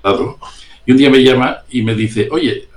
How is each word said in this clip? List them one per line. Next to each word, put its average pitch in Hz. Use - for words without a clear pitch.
lado, -
y 127
un 131
día 139
me 131
llama 127
y 127
me 110
dice, 107
"Oye, 147